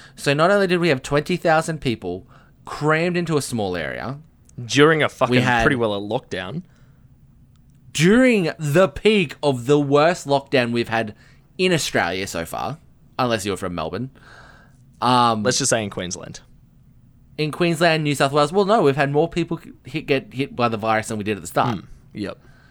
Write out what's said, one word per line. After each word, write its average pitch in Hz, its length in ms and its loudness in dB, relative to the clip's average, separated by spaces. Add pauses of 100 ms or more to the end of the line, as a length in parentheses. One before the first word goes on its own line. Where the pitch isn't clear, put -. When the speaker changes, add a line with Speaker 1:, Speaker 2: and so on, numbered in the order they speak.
(160)
Speaker 1:
So - 180 -2
not 160 160 4
only 202 160 4
did 180 140 2
we 175 80 2
have 131 140 2
twenty 147 340 0
thousand 160 440 0
people 95 460 -4 (380)
crammed 160 540 0
into 165 180 -2
a 139 60 0
small 98 340 -4
area. 76 420 -8 (460)
Speaker 2:
During 143 380 4
a 113 60 2
fucking 123 280 0
Speaker 1:
We 127 40 4
had 123 220 2
Speaker 2:
pretty 131 140 2
well 113 180 0
a 101 60 -4
lockdown. 104 640 -8 (1300)
Speaker 1:
During 208 680 4
the 160 300 2
peak 202 540 0
of 127 240 -2
the 147 120 4
worst 147 480 2
lockdown 135 460 0
we've 120 160 -2
had 113 260 -4 (440)
in 185 140 0
Australia 98 540 -2
so 85 180 -6
far, 80 340 -8 (400)
unless 117 280 -2
you're 95 100 -2
from 90 180 -6
Melbourne. 87 360 -6 (880)
Um, 120 420 2
Speaker 2:
Let's 123 160 0
just 135 120 0
say 113 120 0
in 101 80 -6
Queensland. 87 500 -10 (960)
Speaker 1:
In 151 140 -4
Queensland, 165 540 2
New 147 100 0
South 139 180 2
Wales. 147 200 2
Well, 202 120 2
no, 208 180 2
we've 139 140 4
had 143 140 0
more 151 180 2
people 165 300 -4 (260)
hit, 143 220 -8
get 113 280 -2
hit 135 200 -6
by 120 140 0
the 113 80 -2
virus 110 320 0
than 110 100 -6
we 101 60 -6
did 104 120 -2
at 90 40 -12
the 82 80 -14
start. 117 300 -2
Speaker 2:
Mm, - 80 -16 (260)
yep. - 260 -10 (320)